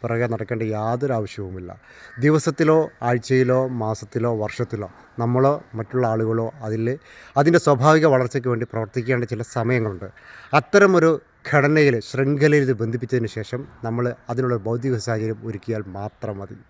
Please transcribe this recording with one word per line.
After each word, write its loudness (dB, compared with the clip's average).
പിറകെ -2
നടക്കേണ്ട -6
യാതൊരു -2
ആവശ്യവുമില്ല. -10
ദിവസത്തിലോ 4
ആഴ്ചയിലോ 2
മാസത്തിലോ -2
വർഷത്തിലോ -6
നമ്മളോ 2
മറ്റുള്ള -2
ആളുകളോ -2
അതിൽ, -4
അതിൻ്റെ 6
സ്വാഭാവിക 6
വളർച്ചയ്ക്ക് -2
വേണ്ടി -2
പ്രവർത്തിക്കേണ്ട -4
ചില -8
സമയങ്ങളുണ്ട്. -2
അത്തരമൊരു 4
ഘടനയിൽ, 4
ശൃംഖലയിൽ 2
ഇത് 0
ബന്ധിപ്പിച്ചതിന് -4
ശേഷം -8
നമ്മൾ -4
അതിനുള്ള -2
ഒരു -6
ഭൗതിക -2
സാഹചര്യം -4
ഒരുക്കിയാൽ -8
മാത്രം -10
മതി. -16